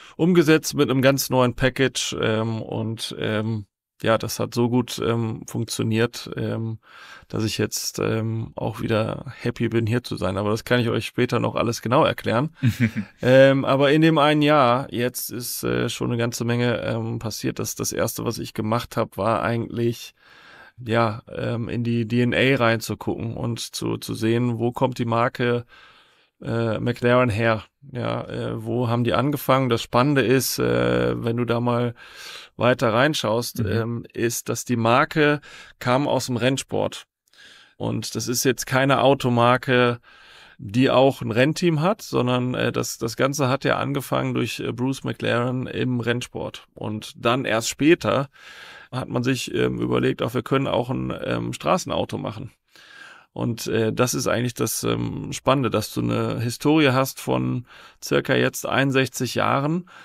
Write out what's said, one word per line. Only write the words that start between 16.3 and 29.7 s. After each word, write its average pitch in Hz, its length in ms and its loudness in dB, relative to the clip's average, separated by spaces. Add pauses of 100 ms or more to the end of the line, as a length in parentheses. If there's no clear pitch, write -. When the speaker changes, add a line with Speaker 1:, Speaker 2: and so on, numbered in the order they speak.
Speaker 1:
Menge, 120 380 0
ähm, 113 360 -4
passiert. 113 400 -6
Das, 110 160 -6
das - 160 -4
erste, - 340 -2
was 117 140 -4
ich - 160 -10
gemacht 110 420 -4
hab, 113 200 -4
war 98 260 0
eigentlich, 117 720 -4 (640)
ja, 117 440 -2 (120)
ähm, 117 340 -4
in 120 140 -4
die 117 240 0
D 120 160 2
N 120 120 2
A 131 200 4
reinzugucken 113 800 -2
und 120 240 -6
zu, - 380 -6
zu 113 180 -8
sehen, 117 460 0
wo 120 100 0
kommt 127 300 -2
die 120 60 -2
Marke, 120 580 0 (760)
äh, 113 380 -2
McLaren 120 520 2
her? 110 340 0 (260)
Ja, 117 380 -4
äh, 117 360 -6
wo 117 220 -2
haben 120 160 0
die 117 120 2
angefangen? 135 540 2
Das 117 140 0